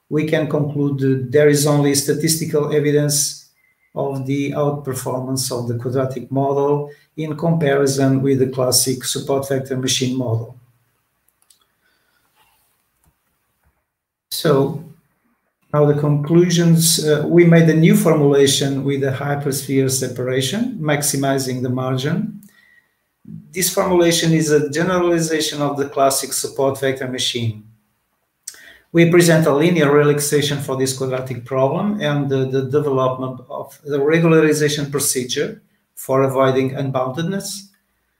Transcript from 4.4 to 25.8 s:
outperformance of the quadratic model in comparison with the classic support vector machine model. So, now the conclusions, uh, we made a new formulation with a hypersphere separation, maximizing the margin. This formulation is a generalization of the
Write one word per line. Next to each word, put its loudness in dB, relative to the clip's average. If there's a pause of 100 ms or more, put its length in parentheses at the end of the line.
outperformance -4
of -6
the -4
quadratic -4
model 0 (260)
in -6
comparison 2
with 2
the 2
classic 0
support -4
vector -4
machine -2
model. -4 (3750)
So, 0 (880)
now 4
the 2
conclusions, 2
uh, 2
we 6
made 6
a 2
new 6
formulation 2
with -2
a 0
hypersphere -2
separation, -4
maximizing -2
the -2
margin. -4 (1080)
This -4
formulation 2
is 0
a 2
generalization -2
of -4
the -4